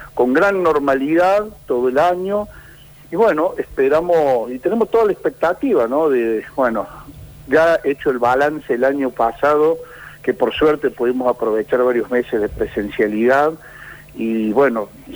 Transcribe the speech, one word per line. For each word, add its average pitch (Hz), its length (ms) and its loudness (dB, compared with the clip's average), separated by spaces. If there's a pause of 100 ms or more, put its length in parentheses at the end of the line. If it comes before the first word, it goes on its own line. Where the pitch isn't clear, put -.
(140)
con 127 200 0
gran 190 280 2
normalidad 160 840 2 (200)
todo 127 240 0
el 127 80 0
año, 185 500 0 (640)
y 160 40 -8
bueno, 180 420 2
esperamos, 139 960 0
y 131 80 -8
tenemos 214 320 -2
toda 226 140 4
la 196 80 0
expectativa, 156 760 -2
¿no? 147 220 0
De, 113 340 0 (120)
bueno, 113 320 -2 (600)
ya 160 360 4
hecho 139 240 -2
el 127 80 -2
balance 135 560 0
el 123 100 0
año 135 260 0
pasado, 147 680 0 (440)
que 123 120 -2
por 120 200 -2
suerte 151 360 0
pudimos 123 440 -2
aprovechar 110 480 0
varios 120 300 0
meses 120 300 -2
de 104 80 -2
presencialidad, 113 1040 0 (600)
y 113 380 -2
bueno, 117 380 2 (260)